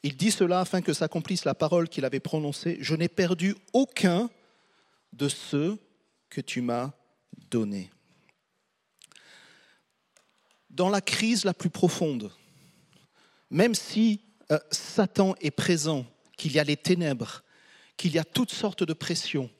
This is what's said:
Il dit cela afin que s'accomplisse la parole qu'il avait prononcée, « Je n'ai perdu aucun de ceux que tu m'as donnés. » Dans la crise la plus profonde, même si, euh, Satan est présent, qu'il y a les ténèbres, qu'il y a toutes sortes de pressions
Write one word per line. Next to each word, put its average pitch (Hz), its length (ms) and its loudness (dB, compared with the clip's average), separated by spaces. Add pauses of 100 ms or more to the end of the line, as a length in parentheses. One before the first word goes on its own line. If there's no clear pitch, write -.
Il 143 140 -4
dit 208 140 2
cela 180 300 2
afin 180 200 0
que 165 140 0
s'accomplisse 170 500 -4
la 135 100 0
parole 165 360 2
qu'il 135 160 -4
avait 135 140 -2
prononcée, « 156 600 -4
Je 143 140 -2
n'ai 165 140 0
perdu 180 460 0 (200)
aucun 220 560 2 (840)
de 139 160 -2
ceux 151 480 -2 (540)
que - 100 -8
tu 123 220 -6
m'as 120 300 -2 (580)
donnés. » 101 400 -4 (2750)
Dans 180 180 2
la 196 140 2
crise 220 420 0
la 185 80 2
plus - 180 -2
profonde, 143 600 0 (1200)
même 208 240 4
si, 214 480 0 (300)
euh, 151 60 4 (120)
Satan - 720 2
est 151 80 0
présent, 151 560 0 (300)
qu'il 147 160 -4
y 151 60 2
a 147 60 4
les 147 120 2
ténèbres, 156 680 -2 (540)
qu'il 160 160 -2
y 160 60 0
a 156 60 0
toutes - 280 -2
sortes 196 300 -4
de 160 100 -2
pressions 147 680 -4